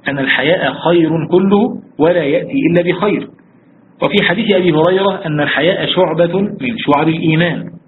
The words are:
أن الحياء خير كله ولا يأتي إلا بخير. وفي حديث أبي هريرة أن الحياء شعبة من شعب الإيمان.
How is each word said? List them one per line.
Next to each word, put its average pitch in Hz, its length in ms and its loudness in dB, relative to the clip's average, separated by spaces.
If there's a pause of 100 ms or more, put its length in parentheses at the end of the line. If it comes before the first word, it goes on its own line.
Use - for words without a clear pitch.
أن 139 100 -4
الحياء 135 540 0
خير 165 380 2 (200)
كله 196 520 2 (160)
ولا 165 260 2
يأتي 156 280 -2 (180)
إلا 175 220 2
بخير. 196 360 -2 (760)
وفي 202 240 2
حديث 196 260 0
أبي 180 180 2
هريرة 185 540 0
أن 151 140 -2
الحياء 156 460 -2
شعبة 170 540 0
من 131 380 -4
شعب 147 300 2
الإيمان. 165 560 0 (240)